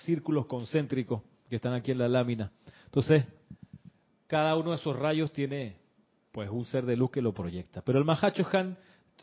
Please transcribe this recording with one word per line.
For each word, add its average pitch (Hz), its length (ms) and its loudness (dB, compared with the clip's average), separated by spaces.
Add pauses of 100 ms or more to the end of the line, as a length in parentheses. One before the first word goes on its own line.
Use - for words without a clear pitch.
círculos 151 420 0
concéntricos 123 800 -2 (260)
que 123 60 -4
están 123 180 -2
aquí 123 180 -2
en 127 60 -2
la 120 100 2
lámina. 120 440 0 (340)
Entonces, 143 400 4 (1040)
cada 156 280 2
uno 160 140 0
de 165 60 -2
esos 147 200 -4
rayos 151 360 0
tiene, 135 460 -6 (540)
pues, 104 200 -6
un 120 140 -4
ser 127 200 -2
de 123 100 2
luz 127 140 2
que 131 140 -2
lo 110 100 0
proyecta. 87 480 -8
Pero 127 160 2
el 143 80 4
Mahachohan, 185 720 0 (460)